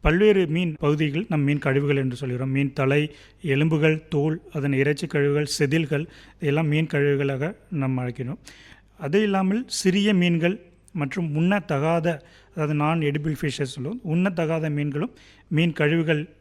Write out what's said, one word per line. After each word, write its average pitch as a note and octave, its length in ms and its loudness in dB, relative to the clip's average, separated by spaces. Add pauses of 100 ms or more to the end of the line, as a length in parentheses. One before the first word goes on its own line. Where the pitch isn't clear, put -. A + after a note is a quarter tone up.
பல்வேறு F#3+ 460 4
மீன் D#3+ 320 -2
பகுதிகள் D3+ 500 0
நம் D3+ 120 2
மீன் C#3+ 180 2
கழிவுகள் C#3+ 360 0
என்று C3 200 -2
சொல்கிறோம். B2+ 340 -4
மீன் C3+ 240 0
தலை, D3 420 0 (260)
எலும்புகள், D#3 680 2
தோல், D#3 340 -2 (120)
அதன் C#3+ 200 -2
இறைச்சி D3 340 0
கழிவுகள், C#3+ 400 0 (120)
செதில்கள், D3 460 0 (340)
இதெல்லாம் D3+ 280 0
மீன் D3+ 200 2
கழிவுகளாக C#3+ 680 0 (140)
நாம் C3 280 -2
அழைக்கிறோம். B2 400 -6 (600)
அது E3 240 0
இல்லாமல் G3 440 0
சிறிய G3+ 460 2
மீன்கள் F3 480 2 (320)
மற்றும் D3+ 420 -4
உண்ணத்தகாத, E3 840 0 (300)
அதாவது D3+ 220 -2
நான் D3+ 280 0
எடிபிள் D3 400 -2
ஃபிஷ்ஷஸ் C#3 340 -4
சொல்லுவோம், D#3+ 280 -8
உண்ணத்தகாத E3 680 0
மீன்களும் D3 440 -4 (340)
மீன் E3 260 2
கழிவுகள் D#3 560 0 (120)